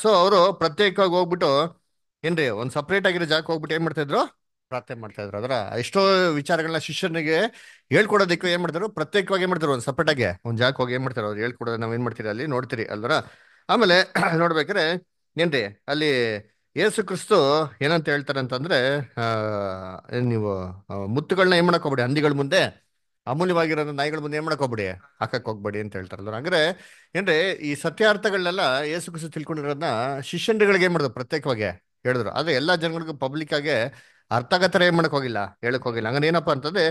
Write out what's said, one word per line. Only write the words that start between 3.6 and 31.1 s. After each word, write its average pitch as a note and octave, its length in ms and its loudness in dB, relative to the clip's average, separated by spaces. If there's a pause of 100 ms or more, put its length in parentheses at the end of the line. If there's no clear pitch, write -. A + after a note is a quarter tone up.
ಏನ್ D#3+ 100 -2
ಮಾಡ್ತಾ D#3 180 -2
ಇದ್ರು, G#3 360 -2 (300)
ಪ್ರಾರ್ಥನೆ B2 320 -10
ಮಾಡ್ತಾ G#2+ 220 -12
ಇದ್ರು. G2+ 160 -8
ಅದರ A#2+ 120 -4 (280)
ಎಷ್ಟೋ A#2+ 220 0 (320)
ವಿಚಾರಗಳನ್ನ D#3+ 460 -2
ಶಿಷ್ಯನಿಗೆ D#3+ 580 -2 (560)
ಹೇಳ್ಕೊಡೋದಕ್ಕೆ F#3 600 4
ಏನ್ F3 100 0
ಮಾಡ್ತಾರೆ, E3+ 320 -2
ಪ್ರತ್ಯೇಕವಾಗಿ F3+ 480 -2
ಏನ್ F#3 80 0
ಮಾಡ್ತಾರೆ, D#3+ 220 0
ಒಂದ್ B2 100 -2
ಸಪರೇಟ್ D3+ 280 0
ಆಗಿ C3 140 2 (200)
ಒಂದ್ A2+ 140 -2
ಜಾಗಕ್ಕೆ B2+ 240 2
ಹೋಗಿ B2 120 -2
ಏನ್ C3 80 -2
ಮಾಡ್ತಾರೆ B2 240 -4
ಅವ್ರು G#2 140 -4
ಹೇಳ್ಕೊಡೋದು A#2 360 -4
ನಾವ್ A2+ 180 -4
ಏನ್ A#2+ 80 -2
ಮಾಡ್ತೀರಿ A2+ 260 -6
ಅಲ್ಲಿ A2+ 180 -4
ನೋಡ್ತೀರಿ B2 380 -4
ಅಲ್ವರ? G#2+ 280 -4 (560)
ಆಮೇಲೆ F#3 280 4 (180)
<clears throat> E3+ 280 2
ನೋಡ್ಬೇಕಾದ್ರೆ E3+ 420 2 (520)
ಏನ್ರಿ C#3 520 0
ಅಲ್ಲಿ D3+ 220 0 (680)
ಯೇಸು G3 280 0
ಕ್ರಿಸ್ತು F#3 340 0 (440)
ಏನಂತ D#3+ 260 0
ಹೇಳ್ತಾರೆ C#3+ 320 -2
ಅಂತಂದ್ರೆ, C3 580 0
ಆ, A#2 260 -6 (920)
ಏನ್ B2 120 0
ನೀವು, G#2+ 240 0 (400)
ಆ, G2 140 -6
ಮುತ್ತುಗಳನ್ನ F3 460 2
ಏನ್ F3 140 6
ಮಾಡಕ್ F3 160 4
ಹೋಗ್ಬೇಡಿ, C3+ 200 0
ಹಂದಿಗಳ D3 300 2
ಮುಂದೆ, C#3 280 0 (640)
ಅಮೂಲ್ಯವಾಗಿರೋ D#3+ 580 0
ನಾಯಿಗಳ D3 340 -4
ಮುಂದೆ D3 180 -6
ಏನ್ D#3 80 -4
ಮಾಡಕ್ D#3 140 -2
ಹೋಗ್ಬೇಡಿ, A#2 300 -2 (320)
ಹಾಕಕ್ A2 240 -4
ಹೋಗ್ಬೇಡಿ G#2 360 -6
ಅಂತ G#2 160 -8
ಹೇಳ್ತಾರಲ್ವ? G2 400 -10
ಅಂದ್ರೆ D#3+ 240 0 (540)
ಏನ್ರಿ F3 240 2 (120)
ಈ D3 240 -4
ಸತ್ಯಾರ್ಥಗಳನ್ನೆಲ್ಲ G3 840 0 (220)
ಯೇಸು E3 300 -6
ಕ್ರಿಸ್ತು E3 180 -10
ತಿಳ್ಕೊಂಡಿರೋದನ್ನ C#3+ 920 -4
ಶಿಷ್ಯಂಡಿಗಳಿಗೆ G3+ 640 2
ಏನ್ F3+ 80 4
ಮಾಡಿದ್ರು, D3 220 0